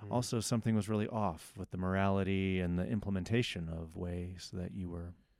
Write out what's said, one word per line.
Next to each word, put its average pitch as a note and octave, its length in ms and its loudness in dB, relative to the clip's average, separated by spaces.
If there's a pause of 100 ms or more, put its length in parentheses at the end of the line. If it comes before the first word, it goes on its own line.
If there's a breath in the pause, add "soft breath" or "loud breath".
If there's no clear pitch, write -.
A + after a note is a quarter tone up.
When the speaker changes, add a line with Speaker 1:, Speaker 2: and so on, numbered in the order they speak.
Speaker 1:
Mm. G#2 100 -12
Speaker 2:
also A#2+ 280 2
something A2+ 340 2
was G#2 140 4
really G#2 220 2
off G2 480 -2
with F#2 140 -8
the F2+ 60 -6
morality F#2+ 840 4
and F2 180 2
the F#2 80 0
implementation G2+ 800 0
of E2 300 -6
ways F2+ 560 -6
that F2+ 200 -6
you F2+ 160 -6
were E2+ 240 -8 (260)